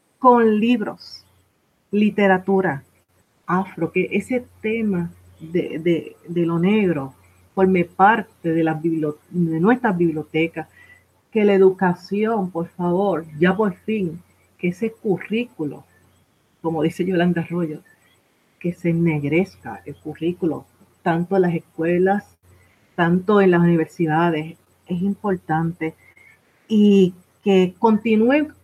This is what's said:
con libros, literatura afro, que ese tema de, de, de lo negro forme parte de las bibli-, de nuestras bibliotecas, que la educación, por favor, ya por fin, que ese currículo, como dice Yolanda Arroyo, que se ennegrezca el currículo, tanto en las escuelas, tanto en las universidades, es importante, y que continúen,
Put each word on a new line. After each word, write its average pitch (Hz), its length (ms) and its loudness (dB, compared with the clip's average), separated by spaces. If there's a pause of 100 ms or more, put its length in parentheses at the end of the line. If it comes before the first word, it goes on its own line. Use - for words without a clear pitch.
(180)
con 226 420 4
libros, - 640 -4 (680)
literatura 190 920 0 (640)
afro, 170 460 -4
que 185 200 -2
ese 247 320 -4 (160)
tema 214 500 -4 (300)
de, 160 380 -6
de, 160 380 -2 (120)
de 170 160 -2
lo 170 140 -2
negro 175 560 0 (400)
forme 185 320 2
parte 202 680 0
de 165 100 0
las 160 140 0
bibli-, 156 400 -4 (140)
de 165 280 -2
nuestras 220 380 2
bibliotecas, 160 720 -4 (640)
que 214 140 2
la 202 80 4
educación, 190 960 0
por 170 180 -6
favor, 175 560 -2 (140)
ya 185 180 2
por 208 160 0
fin, 185 500 -6 (360)
que 180 100 -4
ese 220 240 -6
currículo, 196 920 -6 (760)
como 160 220 -4
dice 170 240 -2
Yolanda 175 340 0
Arroyo, 165 400 -6 (800)
que 175 140 -6
se - 160 -4
ennegrezca 156 960 -2
el 147 100 -16
currículo, 156 680 -6 (360)
tanto 170 340 -2
en 190 60 4
las 175 120 0
escuelas, 180 840 -2 (580)
tanto 185 480 2
en 185 80 4
las 175 100 4
universidades, 165 960 0 (300)
es 175 160 -6
importante, 170 920 -4 (720)
y 202 460 4 (320)
que 185 340 2
continúen, 226 840 2